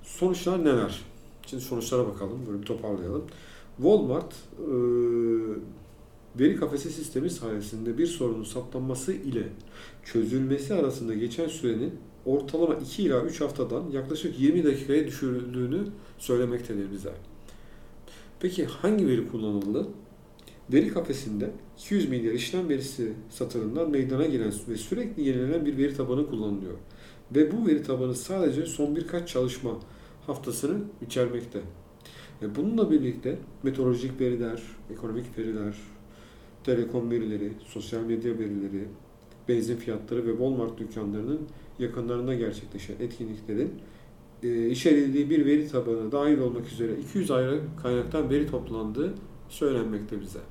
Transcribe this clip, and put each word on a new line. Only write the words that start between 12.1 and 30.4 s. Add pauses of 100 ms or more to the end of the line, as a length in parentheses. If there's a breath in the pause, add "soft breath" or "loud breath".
ortalama
iki
ila
üç
haftadan
yaklaşık
yirmi
dakikaya
düşürüldüğünü (300 loud breath)
söylemektedir
bize. (1300 loud breath)
Peki
hangi
veri
kullanıldı? (880 loud breath)
Veri
kafesinde (260)
iki
yüz
milyar
işlem
verisi (160)
satırından
meydana
gelen (160)
ve
sürekli
yenilenen
bir
veri
tabanı
kullanılıyor. (600 loud breath)
Ve
bu
veri
tabanı
sadece
son
birkaç
çalışma (480 loud breath)
haftasını (260)